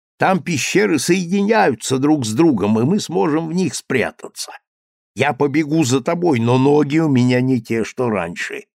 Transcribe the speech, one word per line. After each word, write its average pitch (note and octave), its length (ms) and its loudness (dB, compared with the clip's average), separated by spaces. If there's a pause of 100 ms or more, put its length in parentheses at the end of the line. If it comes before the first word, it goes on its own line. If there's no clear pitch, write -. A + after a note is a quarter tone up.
(180)
Там F3 220 2
пещеры E3+ 580 0
соединяются F#3 1000 0
друг C#3+ 260 2
с G#2+ 80 -4
другом, A2 460 2
и A2+ 60 2
мы F#3+ 160 2
сможем E3 480 -2
в D#3 40 -6
них F3+ 220 0
спрятаться. - 800 -6 (600)
Я C3+ 180 -2
побегу D3 520 0
за C3 160 0
тобой, E3+ 380 0
но A#2+ 200 2
ноги C#3+ 400 2
у D#3+ 100 0
меня B2 320 2
не B2+ 200 0
те, A2+ 220 -4
что B2 260 -4
раньше. F2 560 -6 (160)